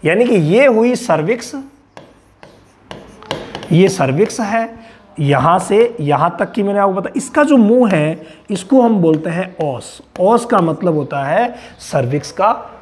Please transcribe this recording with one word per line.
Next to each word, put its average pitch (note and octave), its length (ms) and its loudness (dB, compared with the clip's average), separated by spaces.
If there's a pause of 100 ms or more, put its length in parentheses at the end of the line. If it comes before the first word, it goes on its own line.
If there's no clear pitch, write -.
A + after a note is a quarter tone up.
यानी F#3 200 2
कि A#3+ 100 2
ये F#3+ 320 4
हुई A#3+ 280 2
सर्विक्स, F#3 600 -4 (2250)
ये F#3 160 6
सर्विक्स E3 520 -2
है, A3+ 280 -2 (520)
यहाँ C#3+ 380 2
से G#3 420 0
यहाँ D3 380 0
तक F3+ 140 -6
की G#3+ 100 -4
मैंने G3+ 160 -2
आपको G3 160 0
बताया। F#3+ 220 -6
इसका - 280 0
जो C#4+ 120 4
मुंह A3+ 360 4
है D#3 280 -2 (300)
इसको B3+ 300 2
हम A3+ 180 2
बोलते D#3+ 320 2
हैं F#3 340 -8
ओस। - 360 -10 (200)
ओस A#3 240 2
का A#3 140 0
मतलब F3 360 0
होता C#3+ 300 -4
है A3 300 -2 (240)
सर्विक्स C#3 540 -4
का G#3 340 0 (160)